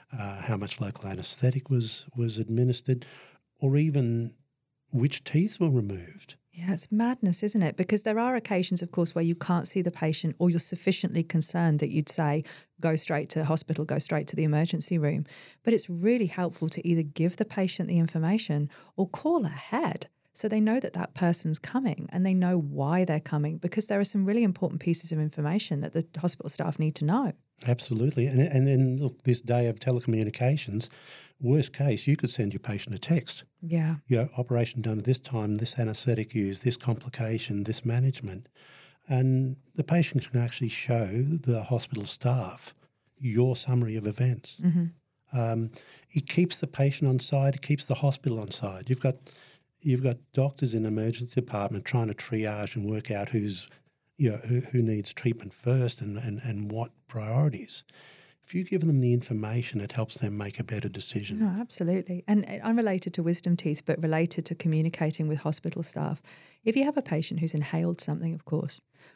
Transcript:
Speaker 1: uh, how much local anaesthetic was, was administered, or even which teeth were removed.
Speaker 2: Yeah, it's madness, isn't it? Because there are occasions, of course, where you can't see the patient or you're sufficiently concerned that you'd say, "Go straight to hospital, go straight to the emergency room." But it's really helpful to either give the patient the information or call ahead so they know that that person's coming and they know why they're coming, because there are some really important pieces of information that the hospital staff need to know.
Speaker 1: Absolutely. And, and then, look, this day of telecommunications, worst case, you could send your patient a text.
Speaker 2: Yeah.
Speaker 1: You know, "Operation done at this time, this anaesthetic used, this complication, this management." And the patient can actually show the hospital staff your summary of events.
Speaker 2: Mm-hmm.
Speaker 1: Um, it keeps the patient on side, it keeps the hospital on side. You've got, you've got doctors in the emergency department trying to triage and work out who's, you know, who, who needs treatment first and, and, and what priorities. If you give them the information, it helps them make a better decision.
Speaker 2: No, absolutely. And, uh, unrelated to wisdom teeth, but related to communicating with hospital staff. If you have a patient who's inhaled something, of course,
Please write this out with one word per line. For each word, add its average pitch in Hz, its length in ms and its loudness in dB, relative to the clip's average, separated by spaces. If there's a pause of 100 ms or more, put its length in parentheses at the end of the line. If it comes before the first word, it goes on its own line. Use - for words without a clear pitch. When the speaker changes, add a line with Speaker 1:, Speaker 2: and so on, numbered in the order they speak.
(180)
Speaker 1:
uh, 98 220 -8
how 107 160 0
much 98 240 -6
local 101 280 -6
anaesthetic 123 600 -2
was, 120 360 0 (120)
was 117 220 -2
administered, 120 680 2 (540)
or 135 180 4
even 123 560 2 (600)
which 139 320 2
teeth 180 360 0
were 170 100 4
removed. 98 680 -4 (160)
Speaker 2:
Yeah, 175 200 -4
it's 170 180 -6
madness, 214 540 0
isn't 208 180 2
it? 160 140 0
Because 202 260 0
there 220 160 0
are 247 160 2
occasions, 185 480 0
of 175 80 -8
course, 170 240 0
where 165 100 2
you 170 120 2
can't 175 320 0
see 190 140 -2
the 175 100 0
patient 160 480 0
or 180 100 6
you're 165 80 2
sufficiently - 640 0
concerned 165 560 2
that 147 120 0
you'd 156 180 0
say, 151 340 0 (380)
"Go 160 160 2
straight 151 340 -2
to 156 140 -2
hospital, 156 400 0
go 147 160 -2
straight 147 260 -2
to - 100 -8
the 156 60 0
emergency 156 560 0
room." 147 280 0 (360)
But 226 120 4
it's - 140 0
really 196 380 2
helpful 175 440 -4
to - 160 -6
either 165 180 4
give 160 320 0
the 220 80 -2
patient 185 440 -2
the 175 100 4
information 165 720 2 (280)
or 190 120 2
call 311 380 0
ahead - 600 -4 (240)
so - 160 -6
they 214 120 2
know 220 200 4
that - 140 -8
that - 200 -4
person's 170 460 2
coming - 520 -2
and 180 140 2
they 190 80 4
know 180 240 4
why 147 460 2
they're 156 160 2
coming, 151 380 -2
because 214 280 -2
there 202 140 0
are 202 40 2
some 196 200 0
really 208 180 2
important 180 380 0
pieces 165 320 -2
of 156 80 0
information 151 600 0
that 156 100 -6
the 165 120 0 (140)
hospital 170 320 -2
staff - 300 -2
need 156 160 2
to - 80 -2
know. 208 280 2 (340)
Speaker 1:
Absolutely. 123 600 2
And, 131 140 4
and 139 260 4
then, 131 320 4
look, 139 260 -2
this 123 160 4
day 120 260 2
of 110 140 -2
telecommunications, 120 1080 0 (520)
worst 135 320 4
case, 135 340 0
you 143 100 6
could 127 140 -2
send 101 220 0
your 95 80 -4
patient - 340 -6
a 95 40 -6
text. - 460 -2 (160)
Speaker 2:
Yeah. 160 360 0 (100)
Speaker 1:
You 127 120 4
know, 127 100 0 (100)
"Operation 120 420 0
done 110 180 -2
at 101 60 -6
this 127 140 2
time, 107 380 -2
this 113 220 -4
anaesthetic 110 560 -2
used, 98 300 0
this 120 120 2
complication, 110 880 -4
this - 200 -6
management." 117 640 0 (600)
And 131 480 2 (180)
the 156 100 -2
patient 160 460 2
can 123 100 2
actually 120 280 -2
show 117 380 0 (160)
the 131 420 0
hospital 113 420 -2
staff 117 640 -2 (460)
your 123 380 2
summary 120 400 0
of 104 100 -4
events. 120 560 -2
Speaker 2:
Mm-hmm. 170 760 -2
Speaker 1:
Um, 113 320 0 (420)
it - 160 -2
keeps 175 300 2
the - 80 -4
patient 139 440 2
on 131 80 4
side, 139 380 2
it - 60 -10
keeps 143 220 0
the 131 100 -2
hospital 117 460 0
on 101 100 -8
side. 95 380 -6
You've 127 120 2
got, 131 160 0 (640)
you've 127 220 2
got 123 140 0 (160)
doctors 135 400 0
in 110 100 0
the 110 60 0
emergency 113 460 -2
department 101 500 -2
trying 117 240 0
to 104 60 -4
triage 104 640 -4
and 101 120 -2
work 107 220 -4
out 101 180 -2
who's, 104 400 -2 (500)
you 135 120 4
know, 107 80 -6
who, 123 220 0
who 127 220 0
needs 107 300 -2
treatment 113 420 -4
first 123 460 0
and, 104 180 -6
and, 113 260 -6
and 104 260 -4
what 117 200 -6 (160)
priorities. 110 760 -2 (600)
If - 120 -16
you 180 100 0
give 170 200 0
them 147 160 4
the 123 120 4
information, 113 680 -2
it 101 120 -8
helps 110 220 -4
them 104 220 -4
make 101 220 -6
a 113 60 -6
better 104 240 -6
decision. 104 500 -6
Speaker 2:
No, 208 220 2
absolutely. 180 680 -2
And, 208 200 4
uh, - 80 -10 (100)
unrelated 214 500 0
to 175 80 -2
wisdom 170 340 2
teeth, 151 300 -2
but 160 160 0
related 160 440 0
to 165 100 -4
communicating 156 720 0
with 151 100 0
hospital 165 460 -4
staff. 156 360 -4 (440)
If 226 120 2
you 269 80 4
have 285 120 0
a 277 60 0
patient 165 360 -2
who's 160 160 -2
inhaled 165 460 0
something, 165 340 -4
of 160 100 -12
course, - 380 -4 (340)